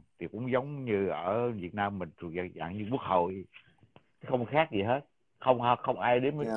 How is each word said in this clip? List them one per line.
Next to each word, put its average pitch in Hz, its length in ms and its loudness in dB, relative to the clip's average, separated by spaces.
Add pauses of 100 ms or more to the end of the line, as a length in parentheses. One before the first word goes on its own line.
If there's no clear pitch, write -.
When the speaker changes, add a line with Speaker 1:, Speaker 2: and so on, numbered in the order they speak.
(200)
Speaker 1:
thì 87 120 -8
cũng 120 200 -4
giống 135 320 -2
như 98 240 2
ở 95 420 0
Việt 90 240 -6
Nam 101 240 -2
mình, 85 120 -6 (100)
thuộc 85 160 -8
dạng, 90 180 -4
dạng 82 240 -6
như 104 120 -6
quốc 135 120 -2
hội. 92 420 2 (840)
Không 123 200 0
khác 156 260 2
gì 101 100 2
hết. 123 180 2 (380)
Không, 127 220 4 (220)
không 113 180 -2
ai 123 200 4
đếm 139 140 0 (100)
Speaker 2:
Dạ. 113 120 -2